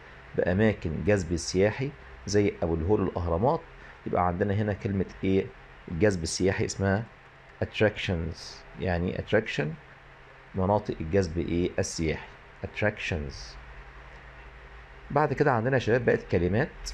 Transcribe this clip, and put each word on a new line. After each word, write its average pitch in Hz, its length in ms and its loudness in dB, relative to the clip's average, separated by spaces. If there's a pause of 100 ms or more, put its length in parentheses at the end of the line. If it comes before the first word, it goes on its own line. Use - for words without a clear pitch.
(360)
بأماكن 90 720 2
جذب 87 300 2
سياحي 107 540 2 (360)
زي 101 260 4 (100)
أبو 82 120 2
الهول 92 260 2
والأهرامات. 92 600 0 (460)
يبقى 90 200 2
عندنا 98 280 2
هنا 104 180 0
كلمة 98 320 -2 (200)
إيه؟ 95 220 4 (440)
الجذب 87 320 2
السياحي 92 420 0
اسمها 98 400 0 (600)
attractions. 87 720 0 (440)
يعني 87 380 -2
attraction 113 480 0 (880)
مناطق 98 460 0
الجذب 82 380 0
إيه؟ 85 400 0
السياحي. 82 500 -2 (360)
Attractions. 90 720 -4 (1800)
بعد 143 220 4
كده 143 200 4
عندنا 120 220 2
يا 127 40 6
شباب 113 260 2
بقت - 180 2
كلمات 98 460 2 (260)